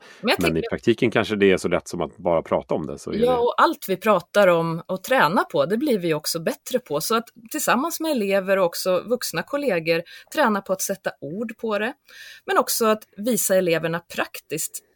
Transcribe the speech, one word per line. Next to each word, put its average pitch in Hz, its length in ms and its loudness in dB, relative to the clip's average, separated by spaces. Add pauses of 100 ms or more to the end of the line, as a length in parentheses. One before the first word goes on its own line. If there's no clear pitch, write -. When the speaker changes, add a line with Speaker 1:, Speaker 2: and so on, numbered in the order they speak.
(220)
Speaker 1:
Men 226 80 -2
jag 92 120 2
Speaker 2:
Men 82 100 2
i - 20 0
Speaker 1:
tänker 82 160 -2
Speaker 2:
praktiken 110 420 0
kanske 107 240 0
det 98 160 6
är 87 60 4
så - 100 -2
lätt 85 200 -2
som 87 140 -6
att 73 160 -6
bara 85 240 0
prata - 340 -2
om 80 100 -4
det, 69 140 -10
så - 120 -10
är - 40 -4
Speaker 1:
Ja, 240 160 2
Speaker 2:
det 247 60 0
Speaker 1:
och 240 240 0
allt 302 280 0
vi 185 80 -2
pratar 202 500 2
om 165 400 2
och 185 160 -6
tränar 233 400 2
på, 143 220 0
det 202 120 -2
blir 247 220 0
vi 170 140 0
också 151 260 -4
bättre 240 400 -4
på. 151 220 -4
Så 226 140 -2
att 226 100 -2 (260)
tillsammans 294 480 0
med 320 120 -2
elever 196 460 0
och 190 80 4
också 180 360 -2
vuxna 202 420 -4
kollegor 175 600 -2 (300)
träna 220 280 2
på 190 120 -2
att 190 80 -4
sätta - 300 -4 (100)
ord 208 360 -8
på 214 220 -2
det. 226 140 -4 (520)
Men 381 120 0
också - 280 0
att 214 180 2 (140)
visa 208 380 0
eleverna 165 440 2
praktiskt - 840 -8 (120)